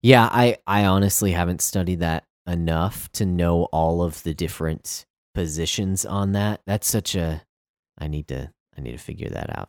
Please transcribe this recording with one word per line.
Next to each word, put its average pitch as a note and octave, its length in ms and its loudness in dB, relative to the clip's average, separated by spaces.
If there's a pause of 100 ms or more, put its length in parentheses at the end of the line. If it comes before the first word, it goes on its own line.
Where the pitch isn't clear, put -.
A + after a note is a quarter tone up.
Yeah, A#2+ 300 8
I, A#2+ 240 4 (100)
I G2+ 200 4
honestly G2 440 4
haven't F2 320 0
studied F2+ 380 -2
that D#2+ 240 0 (200)
enough E2+ 680 -2
to A2 120 -2
know E2+ 420 2
all E2 360 0
of E2+ 220 -4
the E2 100 -4
different - 720 -6 (280)
positions F2+ 720 -4
on G2 280 -2
that. G#2 340 -2
That's G#2 220 -2
such - 260 -2
a, D#2+ 280 -2 (560)
I D#2 100 -8
need D2+ 200 -6
to, C2+ 240 -8 (240)
I - 40 -14
need A#1+ 120 -10
to - 60 -14
figure - 320 -10
that - 260 -8
out. - 120 -12